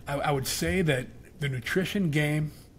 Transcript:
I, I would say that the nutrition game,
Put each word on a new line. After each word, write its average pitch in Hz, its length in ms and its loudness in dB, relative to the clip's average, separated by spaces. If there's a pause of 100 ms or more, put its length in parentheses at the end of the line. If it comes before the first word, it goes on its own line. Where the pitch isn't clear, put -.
I, 143 120 -4
I 151 120 0
would 135 160 0
say 175 340 0
that 131 260 2 (320)
the 143 100 -2
nutrition 175 640 0
game, 151 400 2 (280)